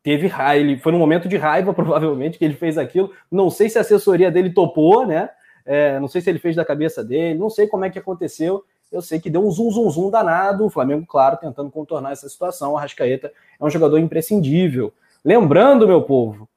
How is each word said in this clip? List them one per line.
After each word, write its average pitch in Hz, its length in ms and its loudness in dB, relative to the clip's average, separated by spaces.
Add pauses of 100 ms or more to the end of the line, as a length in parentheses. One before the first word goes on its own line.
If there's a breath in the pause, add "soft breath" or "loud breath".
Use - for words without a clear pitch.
teve 147 260 0
ra-, 143 280 0
ele 147 220 2
foi 160 140 -2
num 175 80 0
momento 170 280 2
de 190 80 -2
raiva, 165 380 0
<laughs> - 20 -4
provavelmente, 156 640 -2
que 170 80 -2
ele 151 80 0
fez 160 240 -4
aquilo. 147 340 -2 (180 loud breath)
Não 180 200 2
sei 220 180 0
se 226 100 -2
a 220 40 2
assessoria 190 500 2
dele 180 200 0
topou, 180 540 4
né? 175 240 -2 (360 soft breath)
É, 139 340 0
não 139 80 -6
sei 180 140 -4
se 185 80 -2
ele 165 100 -2
fez 165 160 -4
da 165 80 -2
cabeça 151 400 -4
dele, 156 340 -4
não 214 120 -4
sei 208 180 0
como 190 180 -4
é 185 40 -4
que 185 100 -12
aconteceu. 180 640 -6 (280)
Eu 175 100 -8
sei 160 180 -8
que 170 100 -10
deu 175 160 0
um 202 60 0
zum, 226 180 -2
zum, 214 200 0
zum 175 200 -2
danado. 196 560 0
O 202 40 -2
Flamengo, 147 360 -4
claro, 135 320 2
tentando 143 320 -12
contornar 143 420 -10
essa 139 180 -16
situação. 175 440 -8
O 151 40 -4
Arrascaeta 131 540 -4 (280 soft breath)
é - 40 -6
um 151 60 0
jogador 156 280 2
imprescindível. 160 960 0 (300)
Lembrando, 214 640 6
meu 175 140 6
povo 110 560 -2